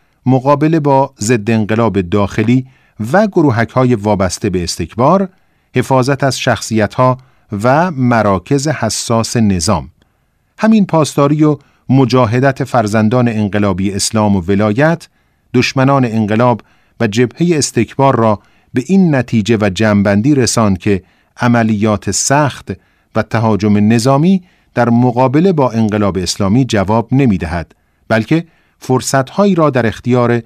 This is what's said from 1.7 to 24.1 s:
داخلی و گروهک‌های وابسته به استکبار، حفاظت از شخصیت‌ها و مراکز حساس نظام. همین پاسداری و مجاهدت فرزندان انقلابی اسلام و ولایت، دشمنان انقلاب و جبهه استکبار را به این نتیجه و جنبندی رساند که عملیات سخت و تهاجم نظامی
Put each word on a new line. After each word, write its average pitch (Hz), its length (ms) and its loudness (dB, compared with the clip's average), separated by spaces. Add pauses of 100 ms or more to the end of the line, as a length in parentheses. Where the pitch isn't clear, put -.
داخلی 107 680 -2 (460)
و 208 140 2
گروهک‌های 127 680 0
وابسته 101 540 -2
به 90 140 -4
استکبار، 139 680 -2 (460)
حفاظت 131 480 -2
از 131 160 -2
شخصیت‌ها 117 760 -2 (460)
و 151 280 2
مراکز 120 760 0
حساس 117 720 -4
نظام. 92 520 0 (680)
همین 220 280 2
پاسداری 151 580 0
و 151 140 2 (320)
مجاهدت 127 760 2
فرزندان 113 640 0
انقلابی 104 640 -2
اسلام 101 440 0
و 95 60 0
ولایت، 107 680 0 (460)
دشمنان 131 520 0
انقلاب 110 560 0 (380)
و 117 80 0
جبهه 127 500 0
استکبار 135 580 0
را 113 240 0 (340)
به - 140 -2
این 185 280 2
نتیجه 117 460 0
و 107 80 2
جنبندی 104 680 2
رساند 110 420 0
که 95 260 -2 (340)
عملیات 110 760 0
سخت 139 600 -2 (440)
و - 60 -2
تهاجم 107 720 0
نظامی 139 500 2 (320)